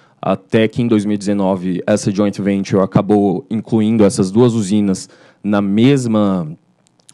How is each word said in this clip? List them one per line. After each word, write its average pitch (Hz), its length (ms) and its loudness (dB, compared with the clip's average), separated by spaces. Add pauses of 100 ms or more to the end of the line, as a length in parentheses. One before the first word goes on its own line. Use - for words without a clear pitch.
(240)
até 110 440 0
que 120 160 -6
em 117 40 -2
dois 107 160 2
mil 104 120 -4
e - 20 -2
dezenove 95 720 -2
essa 107 240 0
joint 98 280 -2
venture 98 440 0
acabou 101 640 0
incluindo 110 560 0
essas 95 240 0
duas 113 240 2
usinas 101 560 -2 (340)
na 101 200 0
mesma, 107 840 2 (680)